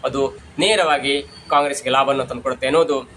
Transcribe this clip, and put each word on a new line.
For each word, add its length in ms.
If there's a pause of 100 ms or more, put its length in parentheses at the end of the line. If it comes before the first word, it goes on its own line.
ಅದು 280 (260)
ನೇರವಾಗಿ 600 (280)
ಕಾಂಗ್ರೆಸ್ಗೆ 400
ಲಾಭವನ್ನು 360
ತಂದುಕೊಡುತ್ತೆ 420
ಅನ್ನೋದು 500